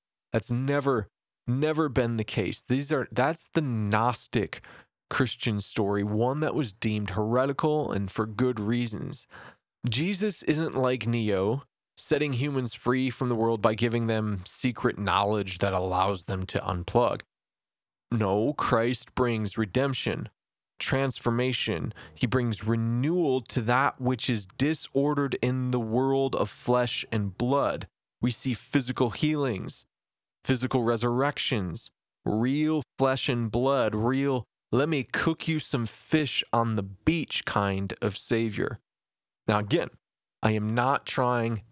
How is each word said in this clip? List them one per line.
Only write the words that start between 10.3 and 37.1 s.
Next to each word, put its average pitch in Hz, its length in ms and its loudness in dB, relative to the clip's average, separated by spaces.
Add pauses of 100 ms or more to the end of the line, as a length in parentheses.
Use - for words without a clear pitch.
isn't 156 300 0
like 127 320 0
Neo, 110 600 2 (320)
setting 147 360 0
humans 131 400 -2
free 127 380 0
from 123 180 -2
the 117 60 0
world 113 260 2
by 110 140 4
giving 117 320 0
them 107 380 0
secret - 520 -2
knowledge 98 640 0
that 98 140 2
allows 92 500 0
them 95 240 -4
to - 120 -4
unplug. 95 640 0 (920)
No, 107 420 2
Christ 123 600 0
brings 113 420 0
redemption, 123 720 -2 (500)
transformation. 123 1160 -2 (220)
He - 100 -2
brings 117 380 0
renewal 127 800 0
to 120 200 -4
that 123 400 2
which 127 300 0
is 101 160 -2 (100)
disordered 143 880 0
in 127 260 0
the 123 100 0
world 131 560 2
of 101 140 0
flesh - 640 0
and 101 260 -2
blood. 123 500 0 (320)
We 123 120 2
see 123 240 -4
physical 123 560 0
healings, 143 720 -2 (580)
physical 127 380 0
resurrections, 117 1080 0 (340)
real 139 560 2 (160)
flesh 135 320 2
and 117 220 0
blood, 123 420 2
real, 131 520 0 (260)
"Let 143 180 4
me 143 140 0
cook - 440 -2
you 160 120 0
some 120 260 -2
fish - 640 0
on 117 240 2
the 101 80 0
beach" 147 600 -4